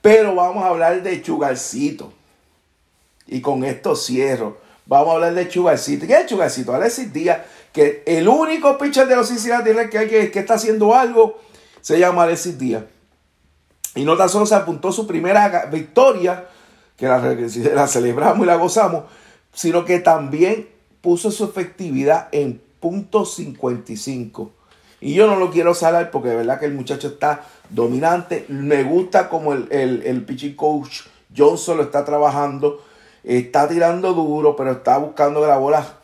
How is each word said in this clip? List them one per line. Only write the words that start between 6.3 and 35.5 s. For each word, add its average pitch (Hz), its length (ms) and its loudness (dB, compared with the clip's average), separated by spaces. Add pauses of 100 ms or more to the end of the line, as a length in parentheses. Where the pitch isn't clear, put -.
Alexis 214 400 -4
Díaz, 165 280 -2 (300)
que 147 340 2
el 165 220 0
único 311 520 2
pitcher 269 280 2
de 254 80 4
los 233 120 2
Cincinnati 233 440 0
Reds 220 200 0
que 214 80 -4
hay 220 100 -2
que, 220 220 2
que 196 80 -4
está 196 160 0
haciendo 220 400 2
algo, 233 440 4 (400)
se 160 200 0
llama 175 240 4
Alexis 170 340 -2
Díaz. 117 260 -4 (1120)
Y 131 100 -4
no 160 140 2
tan 190 100 4
solo 208 180 0
se 214 100 4
apuntó 165 360 -2
su 220 140 -6
primera 190 440 2
ga-, 151 200 -4
victoria, 180 800 0 (500)
que 127 80 -6
la 127 140 4
re-, 120 300 -4
<laughs> 120 260 -2
la 143 120 2
celebramos 120 560 0
y 180 40 2
la 170 80 4
gozamos, 170 480 0 (500)
sino 170 320 -2
que 175 140 0
también 165 680 0 (320)
puso 175 320 0
su 214 140 -4
efectividad 160 840 -2
en 139 280 -4 (200)
punto 202 440 -2
cincuenta 127 720 -8
y 107 40 -10
cinco. 117 540 -12 (480)
Y 143 140 -8
yo 202 120 6
no 202 120 2
lo 180 140 0
quiero 170 220 2
salar 170 380 0
porque 123 180 -4
de 117 60 0
verdad 120 240 -2
que 151 60 -4
el 143 80 -6
muchacho 139 360 -8
está 147 360 -4 (240)
dominante. 156 800 -2
Me 139 340 0
gusta 180 460 0
como 156 240 -4
el, 127 180 -6
el, 131 320 -2
el 127 220 -6
pitching 143 300 -12
coach 151 460 -4 (340)
Johnson 165 420 2
lo 147 60 0
está 143 200 -2
trabajando. 143 800 -2 (400)
Está 123 440 0
tirando 170 460 0
duro, 151 420 0
pero 131 160 -2
está 127 260 0
buscando 147 440 -2
que 151 60 2
la 139 100 4